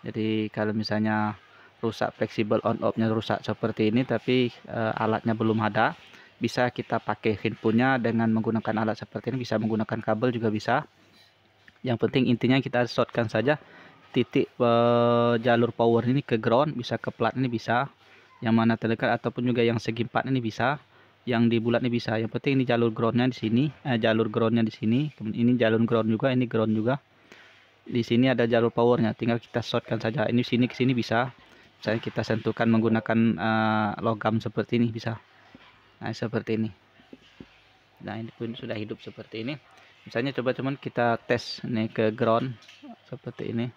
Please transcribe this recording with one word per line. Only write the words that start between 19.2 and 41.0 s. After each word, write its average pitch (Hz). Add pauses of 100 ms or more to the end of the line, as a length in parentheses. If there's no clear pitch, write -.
juga 117
yang 117
segi 113
empat 120
ini 131
bisa, 120 (480)
yang 117
di 117
bulat 117
ini 123
bisa. 117
Yang 113
penting 139
ini 131
jalur 117
groundnya 120
di 123
sini, 117 (200)
eh, 123
jalur 110
groundnya 113
di 110
sini, 127
kemudian 107
ini 123
jalur 113
ground 113
juga, 113
ini 127
ground 110
juga. 110 (800)
Di -
sini 123
ada 120
jalur 117
powernya, 117
tinggal 117
kita -
shortkan 117
saja. 113
Ini 117
sini 123
ke -
sini 127
bisa. 117 (480)
Misalnya 110
kita -
sentuhkan 113
menggunakan, 113 (160)
eh, 110
logam 110
seperti 117
ini 117
bisa. 113 (800)
Nah, 110
seperti 113
ini. 110 (1400)
Nah, 101
ini 113
pun 113
sudah 120
hidup 107
seperti 110
ini. 139 (480)
Misalnya 127
coba 127
teman 135
kita 120